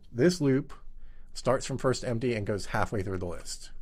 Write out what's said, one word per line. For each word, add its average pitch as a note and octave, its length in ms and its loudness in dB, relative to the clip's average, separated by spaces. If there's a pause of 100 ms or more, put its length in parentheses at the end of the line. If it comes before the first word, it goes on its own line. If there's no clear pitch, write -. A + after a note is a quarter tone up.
(120)
this D#3+ 280 6
loop C#3 320 4 (640)
starts - 320 0
from C3 120 -2
first B2+ 260 2
empty A#2+ 300 2
and G#2 120 -2
goes G#2 200 0
halfway G#2+ 360 0
through F#2+ 160 -2
the F2+ 80 -4
list, - 440 -8 (120)